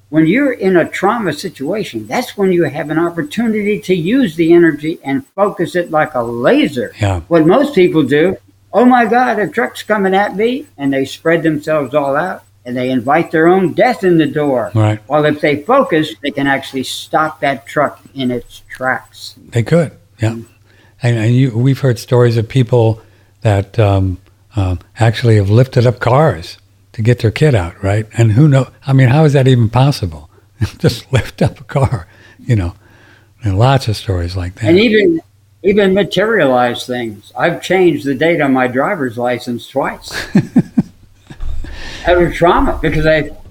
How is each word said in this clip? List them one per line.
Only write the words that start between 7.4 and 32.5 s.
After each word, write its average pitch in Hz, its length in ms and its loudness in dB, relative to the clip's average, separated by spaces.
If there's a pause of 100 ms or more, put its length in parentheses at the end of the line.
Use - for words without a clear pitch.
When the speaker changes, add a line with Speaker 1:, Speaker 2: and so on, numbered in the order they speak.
Speaker 1:
most 277 260 2
people 160 300 2
do, 151 340 0 (360)
"Oh 226 120 4
my 247 200 4
God, 240 340 0
a 196 80 -2
truck's - 360 -6
coming 196 300 0
at 196 220 0
me," 247 300 -2 (120)
and 139 140 -2
they 135 140 -2
spread 165 380 -2
themselves 156 520 -2
all 139 200 0
out 180 280 -4 (220)
and 123 100 -8
they 127 140 -2
invite 135 420 0
their 160 160 4
own 180 240 2
death 226 320 0
in 180 140 4
the 156 80 2
door. 135 500 -2
Speaker 2:
Right. 107 320 2
Speaker 1:
While 147 160 0
if 147 160 0
they 147 240 -2
focus, 190 580 0
they 143 100 -6
can 139 160 -4
actually 135 360 -4
stop - 560 -4
that 139 260 -4
truck - 360 -4 (120)
in 131 160 -4
its 123 380 -8
tracks. - 680 -8 (160)
Speaker 2:
They 117 120 0
could, 160 300 0 (260)
yeah. 110 120 -2
Speaker 1:
Mm. 113 140 -12 (560)
Speaker 2:
And, 120 160 0
and 113 160 0
you, 127 240 2
we've 131 220 0
heard 123 180 0
stories 120 380 2
of 110 140 -2
people 117 520 2 (380)
that, 101 400 0
um, 98 380 2 (400)
um, 92 220 -2 (200)
actually 113 380 2
have 98 120 2
lifted 120 380 4
up 120 120 -2
cars 123 580 0 (340)
to - 100 -8
get 120 180 2
their 107 120 0
kid 151 240 2
out, 87 260 -4
right? 104 240 -2 (120)
And 113 160 4
who 143 160 6
know? 135 180 2 (180)
I 135 80 -2
mean, 135 140 6
how 147 160 4
is 151 100 4
that 131 140 4
even 120 220 4
possible? 107 600 -2 (240)
<laughs> - 260 -6
Just - 340 -2
lift - 280 -2
up - 200 -2
a - 20 -20
car, 127 440 -2 (320)
you - 180 -2